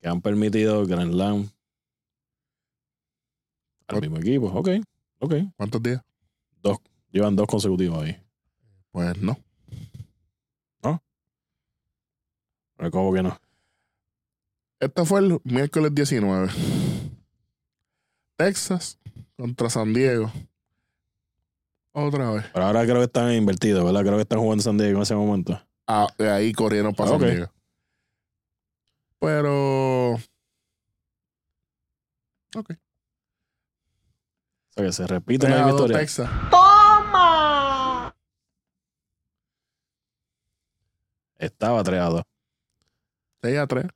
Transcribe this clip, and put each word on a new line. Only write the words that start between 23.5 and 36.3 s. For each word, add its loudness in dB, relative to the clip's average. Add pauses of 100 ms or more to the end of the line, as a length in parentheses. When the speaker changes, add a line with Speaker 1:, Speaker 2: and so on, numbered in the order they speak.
Speaker 1:
¿verdad? 2
Creo 0
que 0
están -2
jugando 0
San 0
Diego 2
en 0
ese -2
momento. -2 (280)
Speaker 2:
Ah, 0 (120)
de 0
ahí 0
corrieron -2
para 0
Speaker 1:
Ah, 4
Speaker 2:
San 2
Speaker 1:
ok. 2
Speaker 2:
Diego. -4 (1700)
Pero, 0 (2500)
ok. -12
Speaker 1:
O -10 (2000)
sea, -2
que -2
se -6
repite 0
la 4
misma -
Speaker 2:
Tres 6
a 6
dos 2
Speaker 1:
historia. 2
Speaker 2:
Texas. -4 (200)